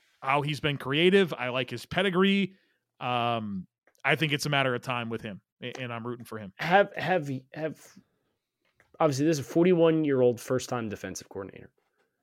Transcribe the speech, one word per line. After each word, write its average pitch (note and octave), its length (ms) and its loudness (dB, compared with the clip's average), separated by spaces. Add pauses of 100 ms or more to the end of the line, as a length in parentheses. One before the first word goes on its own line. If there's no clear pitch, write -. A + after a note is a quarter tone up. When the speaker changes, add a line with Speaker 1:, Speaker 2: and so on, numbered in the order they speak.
(220)
Speaker 1:
how C3+ 200 0
he's C#3+ 200 -4
been C#3+ 160 -2
creative. E3+ 600 2
I B2 120 -4
like B2 200 -4
his A#2+ 160 -10
pedigree. F#3+ 680 2 (460)
Um, A#2 680 -2 (380)
I C#3+ 100 4
think D3+ 160 0
it's D3 140 -2
a D3 40 -2
matter C3+ 240 2
of B2 80 -4
time A#2+ 280 -6
with A2+ 120 -6
him, G#2 200 -12 (200)
a-, B2 180 -10
and B2 120 -10
I'm A#2 160 -8
rooting A#2+ 180 -10
for A2 140 -12
him. G2 160 -14
Speaker 2:
Have, F#3+ 400 4
have, E3 340 -2 (240)
have, D3+ 240 -8 (1200)
obviously, D3 260 2
this D#3 140 2
is C3 60 -8
a - 40 -16
forty-one-year-old D#3+ 880 4
first-time A#2+ 500 -4
defensive F#2+ 380 -10
coordinator. - 420 -14 (540)